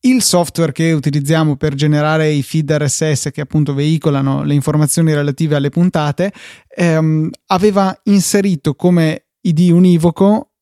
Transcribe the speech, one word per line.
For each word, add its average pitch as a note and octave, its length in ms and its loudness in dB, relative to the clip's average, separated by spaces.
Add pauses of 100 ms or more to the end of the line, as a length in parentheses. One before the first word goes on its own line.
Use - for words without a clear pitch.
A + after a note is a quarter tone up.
Il B3+ 220 2
software E3 480 0
che E3 220 -2
utilizziamo D3+ 640 0
per D3 180 -4
generare D3+ 560 0
i D3 140 -2
feed D#3 260 -4
R D3+ 180 0
S D#3 220 -2
S C#3+ 220 -4
che - 80 -12
appunto C#3+ 340 -2
veicolano C#3+ 720 -2
le C#3+ 100 -2
informazioni D3+ 580 0
relative D3 440 -2
alle C#3+ 140 -2
puntate, F3 640 -2 (360)
ehm, D#3+ 600 0 (180)
aveva F#3+ 580 0
inserito G3 720 0
come E3+ 480 0 (160)
I F3 120 -2
D F3 200 2
univoco F3+ 880 2